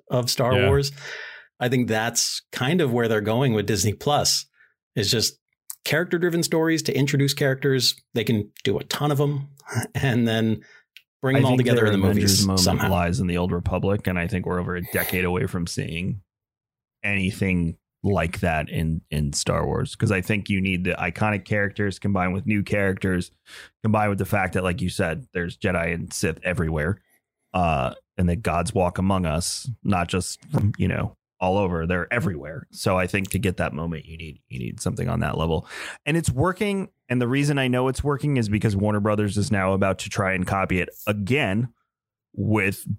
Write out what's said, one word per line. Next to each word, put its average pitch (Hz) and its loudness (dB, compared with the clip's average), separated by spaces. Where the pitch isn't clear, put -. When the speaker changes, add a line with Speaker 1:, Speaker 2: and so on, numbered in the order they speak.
Speaker 1:
of 123 0
Star 123 2
Speaker 2:
Yeah. 101 4
Speaker 1:
Wars. 139 2
I 127 0
think 123 2
that's 113 -2
kind 160 0
of 123 2
where 117 4
they're 110 4
going 113 2
with 104 2
Disney 104 2
Plus, - 0
is 101 0
just - 0
character 165 0
driven 170 2
stories 160 2
to 139 -2
introduce 139 2
characters. 135 0
They 117 0
can 104 0
do 127 0
a - -8
ton 147 -2
of 143 0
'em 143 -2
<laughs> - -4
and 120 2
then 110 0
bring 135 0
Speaker 3:
I 143 4
Speaker 1:
'em - 6
all 123 4
Speaker 3:
think 127 4
Speaker 1:
together 120 4
Speaker 3:
their 104 4
Speaker 1:
in 98 2
the 95 4
Speaker 3:
Avengers 101 4
Speaker 1:
movies 98 4
Speaker 3:
moment 95 2
Speaker 1:
somehow. 92 2
Speaker 3:
lies 87 2
in 92 0
the 87 0
Old 90 0
Republic, 92 0
and 90 0
I 85 0
think 90 -2
we're 90 -2
over 90 -4
a 87 -4
decade 90 0
away 90 0
from 87 -4
seeing 95 -4
anything 95 0
like 87 0
that 78 0
in, 80 -2
in 73 -2
Star 85 -2
Wars, - -4
'cause 104 0
I 95 2
think 101 -2
you 98 0
need 92 0
the 87 0
iconic 101 -2
characters 101 -2
combined 92 0
with 92 -4
new 104 2
characters, 95 0
combined 107 4
with 101 -2
the 98 -2
fact 95 0
that, 92 0
like 90 -2
you 90 -2
said, 85 -2
there's 87 -4
Jedi 87 0
and 85 -8
Sith - -4
everywhere, 80 -2
uh, 78 0
and 90 4
that 87 0
gods 85 -2
walk 90 2
among 95 2
us, 82 -4
not 87 0
just, - -4
you 95 2
know, - -2
all 92 2
over. 87 0
They're 87 -2
everywhere. 82 -4
So 95 0
I 92 2
think 98 -2
to 92 -2
get 92 0
that 82 -2
moment, 80 -6
you 82 -16
need, 80 -14
you 64 -12
need - -8
something - -4
on 85 -2
that 78 -2
level, 80 -2
and 156 0
it's 160 0
working. 185 -2
And 123 0
the 120 0
reason 143 2
I 131 0
know 127 2
it's 131 -4
working 143 0
is 110 0
because 104 2
Warner 104 2
Brothers 104 2
is 101 0
now 95 2
about 95 2
to - -8
try 95 0
and 90 0
copy 92 0
it 87 -2
again 104 0
with 101 0